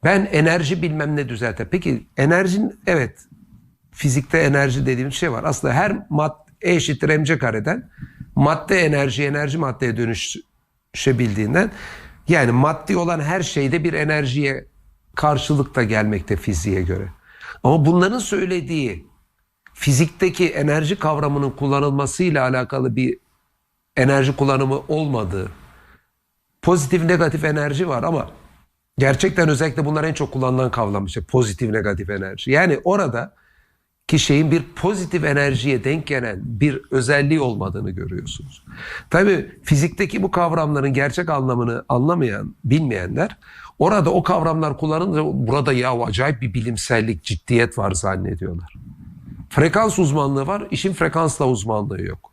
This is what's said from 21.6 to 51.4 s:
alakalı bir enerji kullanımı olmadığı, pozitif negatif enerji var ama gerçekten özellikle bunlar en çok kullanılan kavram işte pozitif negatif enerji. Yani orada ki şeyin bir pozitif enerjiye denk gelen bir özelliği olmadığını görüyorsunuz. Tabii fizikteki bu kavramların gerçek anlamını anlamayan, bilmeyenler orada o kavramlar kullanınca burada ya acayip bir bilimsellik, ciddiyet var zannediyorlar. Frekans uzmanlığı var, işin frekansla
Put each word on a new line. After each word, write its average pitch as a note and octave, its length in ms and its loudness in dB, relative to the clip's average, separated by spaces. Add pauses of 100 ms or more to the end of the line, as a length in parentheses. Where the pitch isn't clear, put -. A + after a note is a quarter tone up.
alakalı B2+ 540 0
bir B2+ 220 0 (800)
enerji C3+ 400 4
kullanımı C3+ 520 0
olmadığı, B2 600 -2 (1120)
pozitif E3+ 420 2
negatif E3 400 2
enerji D3+ 440 0
var B2 140 -2
ama E3 280 -2 (680)
gerçekten C#3 500 4
özellikle D3+ 360 0
bunlar D3+ 200 0
en D#3 100 -2
çok D3 180 -4
kullanılan B2+ 380 0
kavram G2+ 340 -2
işte G2+ 160 -6
pozitif A#2 500 0
negatif G2+ 400 -2
enerji. G2 400 -8
Yani D#3 340 4
orada E3+ 540 -2 (720)
ki E3 100 4
şeyin D3 320 2
bir E3 120 2 (140)
pozitif F3+ 480 -2
enerjiye C#3 600 0
denk D#3+ 220 -2
gelen A#2+ 360 -4
bir B2 480 -2
özelliği C#3+ 500 2
olmadığını G2 500 -4
görüyorsunuz. - 760 -10 (460)
Tabii F3+ 520 2
fizikteki F3 600 0
bu F#3+ 80 0
kavramların D3+ 600 0
gerçek C#3+ 380 -2
anlamını B2 580 -2
anlamayan, B2 680 0 (100)
bilmeyenler B2 720 0 (400)
orada E3+ 320 4
o F#3 120 2
kavramlar D#3+ 560 0
kullanınca D#3+ 460 0
burada C3+ 480 0
ya B2 300 0
acayip A#2 400 -2
bir G#2+ 120 -4
bilimsellik, A2+ 680 -2
ciddiyet A#2 540 0
var G2+ 140 -2
zannediyorlar. F#2 840 -4 (760)
Frekans F3+ 480 2
uzmanlığı C#3 480 2
var, G3+ 240 -6
işin G3 220 -2
frekansla D#3+ 540 0